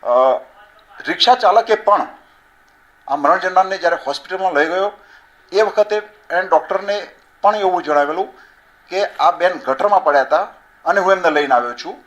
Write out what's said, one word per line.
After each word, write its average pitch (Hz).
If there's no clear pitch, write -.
અ, 127
રિક્ષા 240
ચાલકે 220
પણ 202
આ 139
મરણ 151
જનારને 185
જ્યારે 170
હોસ્પિટલમાં 185
લઈ 147
ગયો 190
એ 196
વખતે 208
એને 180
ડૉક્ટરને 196
પણ 208
એવું 180
જણાવેલું 151
કે 190
આ 160
બેન 175
ગટરમાં 180
પડ્યા 143
હતા 151
અને 180
હું 190
એમને 180
લઈને 147
આવ્યો 120
છું. 180